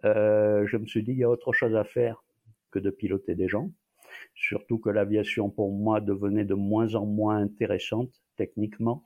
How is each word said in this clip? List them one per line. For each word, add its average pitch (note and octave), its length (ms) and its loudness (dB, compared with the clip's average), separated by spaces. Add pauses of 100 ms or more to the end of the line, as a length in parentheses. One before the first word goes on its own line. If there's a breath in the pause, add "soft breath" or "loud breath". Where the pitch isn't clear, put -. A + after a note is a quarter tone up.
euh, G#2+ 640 4
je A#2 100 -2
me G#2+ 80 -4
suis A2 160 -2
dit, A#2+ 120 -4
il C3 40 -2
y B2 60 2
a A#2 60 4
autre A#2+ 240 0
chose A2 220 2
à G#2+ 80 2
faire A#2 400 -2 (460)
que - 80 -4
de G2 140 0
piloter G2 420 -4
des F2+ 140 0
gens. A#2 240 -2 (640 loud breath)
Surtout - 420 -4
que A2+ 120 -2
l'aviation G#2 600 0
pour G2+ 220 -2
moi G#2 300 0
devenait G2+ 440 0
de G2 100 0
moins G#2 400 0
en G#2 100 0
moins G#2+ 320 0
intéressante G#2 720 -2 (260)
techniquement. A2 680 -4